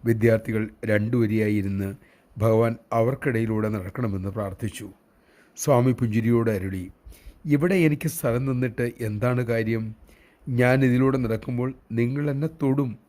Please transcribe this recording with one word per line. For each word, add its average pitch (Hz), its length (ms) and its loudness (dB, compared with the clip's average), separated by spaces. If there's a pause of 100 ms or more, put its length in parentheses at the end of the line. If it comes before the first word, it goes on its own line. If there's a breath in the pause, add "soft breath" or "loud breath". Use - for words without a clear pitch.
വിദ്യാർത്ഥികൾ 110 640 2 (140)
രണ്ടു 110 320 0
വരിയായിരുന്ന് 104 760 0 (440 soft breath)
ഭഗവാൻ 113 380 2 (160)
അവർക്കിടയിലൂടെ 113 760 0
നടക്കണമെന്ന് 98 600 -6
പ്രാർത്ഥിച്ചു. 98 640 -8 (680 soft breath)
സ്വാമി 127 360 4
പുഞ്ചിരിയോടെ 113 600 2
അരുളി, 95 400 -6 (520 soft breath)
"ഇവിടെ 151 300 2
എനിക്ക് 160 340 2
സ്ഥലം 131 440 -2
തന്നിട്ട് 120 480 -2
എന്താണ് 120 420 0
കാര്യം? 113 520 -2 (540 soft breath)
ഞാൻ 127 360 4
ഇതിലൂടെ 131 340 4
നടക്കുമ്പോൾ 123 560 -4 (180)
നിങ്ങൾ 131 380 0
എന്നെ 139 160 -4
തൊടും 139 520 -2 (100)